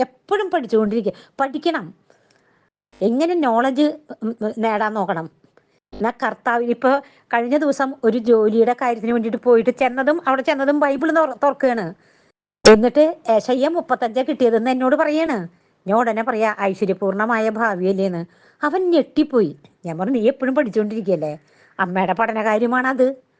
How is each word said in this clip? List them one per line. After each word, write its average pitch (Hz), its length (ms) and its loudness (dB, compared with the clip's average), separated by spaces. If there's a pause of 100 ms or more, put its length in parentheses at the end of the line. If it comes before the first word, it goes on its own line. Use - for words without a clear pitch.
എപ്പോഴും 392 480 -4
പഠിച്ചുകൊണ്ടിരിക്കുക, 220 600 0 (260)
പഠിക്കണം. 277 460 -4 (1160)
എങ്ങനെ 269 320 0 (120)
നോളജ്, 254 420 2 (360)
ഉം, 226 100 -4 (100)
ഉം, 214 100 -4 (100)
നേടാൻ 214 300 0
നോക്കണം. 175 320 -4 (680)
എന്നാ 220 180 -4 (120)
കർത്താവ്, 233 400 -2 (120)
ഇപ്പൊ 254 160 2 (420)
കഴിഞ്ഞ 240 300 0
ദിവസം 277 260 0 (140)
ഒരു 233 160 2 (100)
ജോലിയുടെ 226 520 4
കാര്യത്തിന് 233 340 -2
വേണ്ടിയിട്ട് 233 320 -2
പോയിട്ട് 240 240 4 (100)
ചെന്നതും, 262 360 0 (100)
അവിടെ 269 220 0
ചെന്നതും 285 300 0
ബൈബിൾ 285 380 0
തുറ-, 277 260 0
തുറക്കുകയാണ്. 254 420 0 (800)
എന്നിട്ട് 233 380 8 (260)
യെശയ്യാ 254 480 0
മുപ്പത്തഞ്ചാ 254 520 -2
കിട്ടിയതെന്ന് 233 460 0
എന്നോട് 254 200 0
പറയാണ്. 302 420 0 (480)
ഞാൻ 190 120 0
ഉടനെ 226 260 0
പറയാ, 220 320 -2 (140)
"ഐശ്വര്യപൂർണമായ 202 800 -2
ഭാവിയല്ലേന്ന്." 190 720 -2 (400)
അവൻ 302 280 -2
ഞെട്ടിപ്പോയി. 269 600 0 (340)
ഞാൻ 160 120 -8
പറഞ്ഞു, 208 200 -2
"നീ 220 140 2
എപ്പോഴും 262 240 -2
പഠിച്ചുകൊണ്ടിരിക്കുകയല്ലേ, 208 800 -2 (460)
അമ്മയുടെ 185 340 0
പഠനകാര്യമാണത്. 233 920 0 (320)